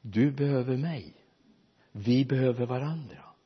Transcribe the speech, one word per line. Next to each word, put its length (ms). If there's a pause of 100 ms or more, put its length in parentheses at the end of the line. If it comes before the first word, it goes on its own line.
Du 300
behöver 460
mig. 360 (760)
Vi 340
behöver 400
varandra. 580 (220)